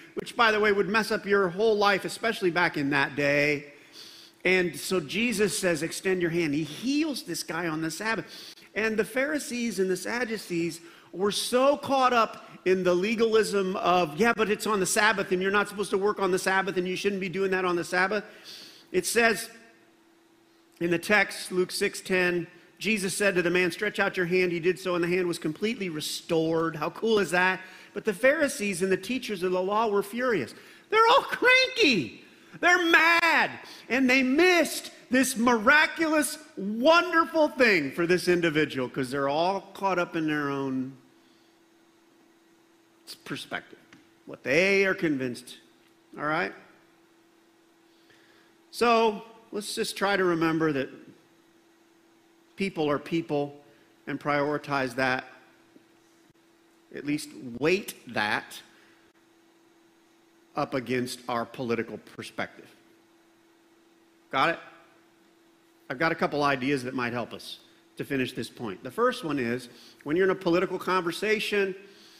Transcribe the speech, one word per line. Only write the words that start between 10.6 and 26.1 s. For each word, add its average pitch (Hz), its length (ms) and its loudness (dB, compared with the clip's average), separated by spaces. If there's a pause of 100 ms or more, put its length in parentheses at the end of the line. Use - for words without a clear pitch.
were 196 200 -2
so 262 460 2
caught 262 360 2
up 220 360 0 (160)
in 185 180 2
the 180 100 4
legalism 202 840 2
of, 175 400 2
"Yeah, 226 180 4
but 214 140 0
it's 208 180 -2
on 214 120 0
the 180 60 2
Sabbath, 208 460 2
and 180 100 0
you're 190 100 0
not 202 160 2
supposed 196 240 -6
to 214 60 0
work 208 220 0
on 190 120 2
the 185 80 0
Sabbath, 190 380 0
and 180 100 -2
you 185 80 -4
shouldn't 196 260 -2
be 190 80 -4
doing 190 220 -2
that 185 140 0
on 175 100 0
the 170 80 -2
Sabbath." 196 400 0 (680)
It 185 140 0
says 226 440 2 (1300)
in 170 120 0
the 170 80 0
text, 202 520 0
Luke 185 200 0
six - 300 -4
ten, 175 460 0 (300)
Jesus 196 400 -2
said 196 180 2
to 180 60 2
the 175 80 2
man, 180 220 2
"Stretch 202 280 -6
out 196 160 0
your 180 120 -2
hand." 185 240 2
He 170 80 -4
did 170 200 0
so, 180 160 -4
and 170 80 0
the 170 40 -2
hand 180 200 0
was 170 120 -4
completely 196 500 -4
restored. 160 840 -2